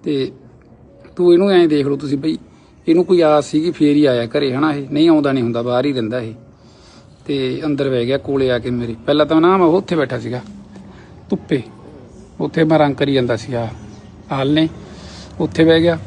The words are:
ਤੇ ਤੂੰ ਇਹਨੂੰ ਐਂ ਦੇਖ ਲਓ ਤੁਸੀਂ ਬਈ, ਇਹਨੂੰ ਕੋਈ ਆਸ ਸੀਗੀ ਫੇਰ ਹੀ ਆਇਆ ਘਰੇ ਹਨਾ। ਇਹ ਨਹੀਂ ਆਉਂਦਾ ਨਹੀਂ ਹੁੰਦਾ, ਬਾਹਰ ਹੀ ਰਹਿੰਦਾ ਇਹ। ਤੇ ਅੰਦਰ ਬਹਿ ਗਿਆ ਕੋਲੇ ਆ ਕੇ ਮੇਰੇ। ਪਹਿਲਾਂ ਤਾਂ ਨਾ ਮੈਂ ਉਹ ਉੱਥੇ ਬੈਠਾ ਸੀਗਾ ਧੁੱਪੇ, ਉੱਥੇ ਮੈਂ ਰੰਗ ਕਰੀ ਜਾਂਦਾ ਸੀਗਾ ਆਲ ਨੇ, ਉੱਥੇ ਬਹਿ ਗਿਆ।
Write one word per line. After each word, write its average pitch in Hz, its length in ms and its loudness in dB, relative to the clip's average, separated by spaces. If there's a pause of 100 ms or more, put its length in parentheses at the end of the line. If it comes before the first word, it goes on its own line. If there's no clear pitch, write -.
ਤੇ 135 280 -4 (840)
ਤੂੰ 175 180 4
ਇਹਨੂੰ 196 180 4
ਐਂ 175 160 6
ਦੇਖ 147 200 0
ਲਓ 143 80 -2
ਤੁਸੀਂ 139 220 -4
ਬਈ, 156 200 -4 (500)
ਇਹਨੂੰ 170 180 2
ਕੋਈ 180 160 4
ਆਸ 151 240 4
ਸੀਗੀ 160 260 -2
ਫੇਰ 147 240 2
ਹੀ 151 100 4
ਆਇਆ 120 200 2
ਘਰੇ 135 280 -2
ਹਨਾ। 147 200 -2
ਇਹ 139 160 -8
ਨਹੀਂ 151 200 2
ਆਉਂਦਾ 143 220 4
ਨਹੀਂ 131 120 0
ਹੁੰਦਾ, 117 180 -2
ਬਾਹਰ 123 240 -2
ਹੀ 143 80 0
ਰਹਿੰਦਾ 120 260 -4
ਇਹ। 113 140 -10 (920)
ਤੇ 135 400 -4
ਅੰਦਰ 143 240 -2
ਬਹਿ 120 160 0
ਗਿਆ 135 120 -2
ਕੋਲੇ 135 340 -2
ਆ 120 80 0
ਕੇ 120 100 -8
ਮੇਰੇ। 120 260 -6 (100)
ਪਹਿਲਾਂ 147 200 2
ਤਾਂ 160 160 2
ਨਾ 185 160 4
ਮੈਂ 180 100 4
ਉਹ 165 100 4
ਉੱਥੇ 185 180 -2
ਬੈਠਾ 131 240 -2
ਸੀਗਾ 120 220 -8 (880)
ਧੁੱਪੇ, 147 320 -2 (760)
ਉੱਥੇ 151 240 0
ਮੈਂ 156 160 2
ਰੰਗ 143 160 2
ਕਰੀ 139 180 0
ਜਾਂਦਾ 123 220 0
ਸੀਗਾ 117 320 -6 (640)
ਆਲ 139 220 -2
ਨੇ, 160 140 2 (720)
ਉੱਥੇ 165 240 0
ਬਹਿ 165 180 4
ਗਿਆ। 170 260 2